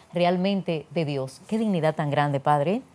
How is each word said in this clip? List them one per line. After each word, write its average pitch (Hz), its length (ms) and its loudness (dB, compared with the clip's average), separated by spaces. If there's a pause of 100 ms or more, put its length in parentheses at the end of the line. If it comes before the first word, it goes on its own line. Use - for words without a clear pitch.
(140)
realmente 180 760 0
de 165 160 -2
Dios. 139 420 -4
Qué 220 120 -2
dignidad 175 340 2
tan 151 160 -2
grande, 147 300 0
Padre. 147 420 2 (140)